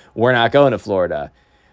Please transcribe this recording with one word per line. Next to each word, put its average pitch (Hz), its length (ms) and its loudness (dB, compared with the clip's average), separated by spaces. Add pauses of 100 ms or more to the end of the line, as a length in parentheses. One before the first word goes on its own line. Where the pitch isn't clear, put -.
(140)
we're 120 180 0
not 117 180 0
going 139 220 4
to 101 60 -4
Florida." 85 520 -4 (420)